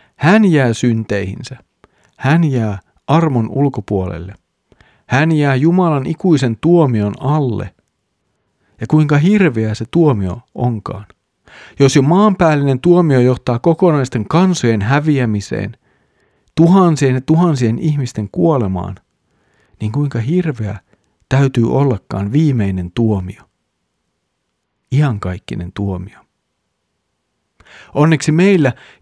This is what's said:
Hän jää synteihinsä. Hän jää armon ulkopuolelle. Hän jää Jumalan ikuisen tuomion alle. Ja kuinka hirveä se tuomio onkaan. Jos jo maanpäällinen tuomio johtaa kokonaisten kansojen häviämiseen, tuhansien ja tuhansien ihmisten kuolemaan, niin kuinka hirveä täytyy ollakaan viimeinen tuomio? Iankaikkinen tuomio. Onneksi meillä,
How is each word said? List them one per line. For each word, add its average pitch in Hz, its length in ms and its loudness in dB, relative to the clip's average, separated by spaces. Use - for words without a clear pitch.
Hän 208 280 4
jää 143 280 2
synteihinsä. 110 840 -4
Hän 165 280 2
jää 113 340 -2
armon 139 440 0
ulkopuolelle. 98 840 -4
Hän 151 260 0
jää 147 220 2
Jumalan 156 520 0
ikuisen 143 540 0
tuomion 127 600 2
alle. 123 540 -4
Ja 113 60 -10
kuinka 151 320 2
hirveä 147 560 2
se 113 160 -8
tuomio 120 500 0
onkaan. 104 520 -6
Jos 139 180 4
jo 143 60 4
maanpäällinen 156 800 2
tuomio 170 400 4
johtaa 123 380 0
kokonaisten 147 720 0
kansojen 160 540 0
häviämiseen, 117 920 -2
tuhansien 165 600 2
ja 131 60 -2
tuhansien 139 580 0
ihmisten 131 540 -4
kuolemaan, 98 640 -2
niin 110 120 -6
kuinka 139 260 -4
hirveä 117 600 -4
täytyy 131 440 0
ollakaan 113 600 -2
viimeinen 107 600 0
tuomio? 101 480 -4
Iankaikkinen 101 800 -4
tuomio. 95 460 -8
Onneksi 151 380 2
meillä, 170 400 2